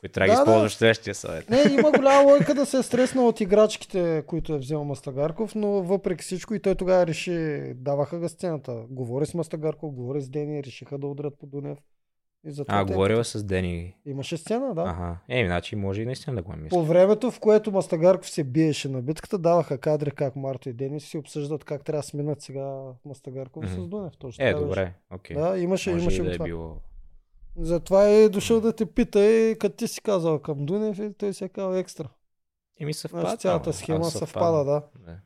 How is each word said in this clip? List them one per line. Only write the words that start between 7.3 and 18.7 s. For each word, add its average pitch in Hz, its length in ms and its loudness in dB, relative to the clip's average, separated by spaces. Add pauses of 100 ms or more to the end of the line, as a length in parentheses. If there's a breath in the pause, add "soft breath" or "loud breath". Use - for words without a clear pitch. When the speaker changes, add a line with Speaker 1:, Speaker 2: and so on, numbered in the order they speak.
Speaker 2:
даваха 143 440 -4
го 170 100 -4
сцената. 135 600 -8
Говори 131 360 -4
с - 80 -12
Мастагарков, 156 580 -6
говори 131 280 -6
с 135 80 -10
Дени, 147 360 -6
решиха 139 340 -12
да 139 80 -8
удрят 143 320 -8
по 156 80 -20
Дунев. 143 320 -10 (680)
И 151 80 -12
затова 135 260 -2
Speaker 1:
А, 98 80 2
Speaker 2:
те 95 60 -2
Speaker 1:
говорила 98 260 4
Speaker 2:
така 117 120 -2
Speaker 1:
с 107 140 -6
Дени. 92 520 -4 (100)
Speaker 2:
Имаше 139 300 -8
сцена, 233 380 -4
да. 165 80 -4
Speaker 1:
Аха. 87 360 -4 (100)
Е, 123 180 0
значи 87 300 -2
може 98 260 -4
и 117 40 -6
наистина 123 300 -6
да 92 60 -6
го 92 100 -12
е 156 40 -12
мислил. 156 140 -12
Speaker 2:
По 175 140 2
времето, 190 460 4
в - 100 -14
което 214 320 4
Мастагарков 185 580 2
се 160 140 -4
биеше 143 440 0